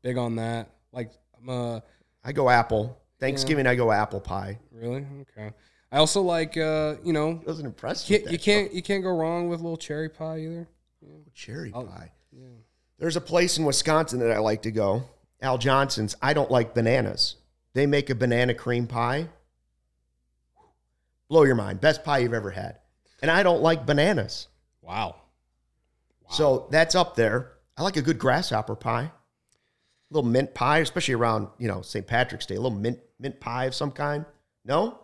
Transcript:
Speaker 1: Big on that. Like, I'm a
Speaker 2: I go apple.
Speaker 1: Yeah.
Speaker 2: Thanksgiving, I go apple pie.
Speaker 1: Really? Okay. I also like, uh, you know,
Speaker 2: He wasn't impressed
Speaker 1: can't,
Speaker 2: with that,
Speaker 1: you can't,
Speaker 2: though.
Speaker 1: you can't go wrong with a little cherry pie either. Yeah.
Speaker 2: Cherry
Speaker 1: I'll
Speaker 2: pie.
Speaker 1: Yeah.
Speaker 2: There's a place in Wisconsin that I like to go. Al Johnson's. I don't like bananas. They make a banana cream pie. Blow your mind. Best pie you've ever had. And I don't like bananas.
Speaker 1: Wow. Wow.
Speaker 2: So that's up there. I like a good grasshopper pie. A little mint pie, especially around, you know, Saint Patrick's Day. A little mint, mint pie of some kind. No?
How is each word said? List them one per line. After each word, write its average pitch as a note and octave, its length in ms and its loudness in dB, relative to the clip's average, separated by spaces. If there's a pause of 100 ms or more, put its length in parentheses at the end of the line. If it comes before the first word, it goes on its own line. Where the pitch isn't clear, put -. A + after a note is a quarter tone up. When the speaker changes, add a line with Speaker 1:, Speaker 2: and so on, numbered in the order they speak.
Speaker 1:
Big B2 160 -4
on A#2+ 180 -2
that. A2+ 340 -6 (220)
Like, A#2 200 -10 (300)
I'm B2 60 -18
a A#2+ 360 -6 (420)
Speaker 2:
I C#3 80 -8
go C#3 160 2
apple. A2+ 380 4 (340)
Speaker 1:
Yeah. C3 60 -2
Speaker 2:
Thanksgiving, C3+ 400 0
I B2 80 4
go A#2+ 160 2
apple G#2 280 0
pie. F#2+ 400 -8 (120)
Speaker 1:
Really? A#2+ 340 -8 (320)
Okay. G#2+ 160 -14 (380)
I C3+ 80 -2
also D#3 220 4
like, E3 360 -2
uh, D#3 460 -2
you E3+ 100 -2
know, D#3 240 0
Speaker 2:
He D#3+ 80 -16
wasn't D#3 220 -8
impressed - 400 -10
Speaker 1:
can't, G#3 160 2
Speaker 2:
with - 80 -8
that, - 20 -2
Speaker 1:
you E3+ 60 -4
can't, G#3 320 2
Speaker 2:
though. - 40 -12
Speaker 1:
you F3+ 60 -6
can't G3 220 -2
go F#3 80 -2
wrong E3+ 380 -2
with E3+ 100 -4
a E3 40 -10
little E3 140 -6
cherry D#3 320 -8
pie D#3+ 300 -10
either. E3 280 -10 (340)
Yeah. - 80 -20 (240)
Speaker 2:
Cherry B2+ 400 -14
Speaker 1:
I'll B2 120 -10
Speaker 2:
pie. F2+ 260 -18 (220)
Speaker 1:
Yeah. B2+ 140 -20 (500)
Speaker 2:
There's D#3+ 180 -2
a F3 60 -2
place E3+ 360 2
in D#3+ 80 0
Wisconsin D3+ 540 2
that A#2 120 2
I G#2+ 80 2
like A2 240 0
to A#2 80 -4
go. G#2+ 320 0 (380)
Al C3 160 0
Johnson's. C3 640 0
I C#3 120 2
don't C#3+ 180 0
like A#2+ 220 2
bananas. A#2 640 2 (380)
They C#3+ 120 4
make C#3+ 240 2
a C3 60 0
banana A#2+ 380 2
cream A#2+ 340 -2
pie. A#2+ 420 -2 (2000)
Blow D#3 140 8
your C3+ 120 6
mind. G2 240 -2
Best D3+ 240 2
pie C#3+ 160 0
you've A#2 140 0
ever G2+ 180 -4
had. - 280 -10 (420)
And D3+ 80 2
I F3+ 140 6
don't F3 180 6
like D#3+ 240 2
bananas. D3 640 0 (340)
Speaker 1:
Wow. F#2 340 -6 (1080)
Wow. - 80 -20
Speaker 2:
So C3+ 400 2
that's E3 240 4
up F3+ 200 2
there. A#2 380 2 (240)
I D#3+ 60 -4
like F#3 140 -2
a D3 40 0
good C3+ 160 0
grasshopper B2 580 0
pie. A#2 280 -2
A - 1120 -18
little C#3 160 2
mint B2+ 260 2
pie, D3 240 2
especially - 340 -2
around, A2+ 440 0
you A#2+ 100 -4
know, F#2+ 140 -4
Saint G2 260 -8
Patrick's - 380 0
Day. F#2 100 -6
A G2+ 60 -4
little A#2+ 160 -2
mint, A#2 220 -2 (200)
mint C3+ 200 -10
pie B2 260 -4
of C3 100 -4
some D3 160 -4
kind. D3 340 -4 (400)
No? F3 380 0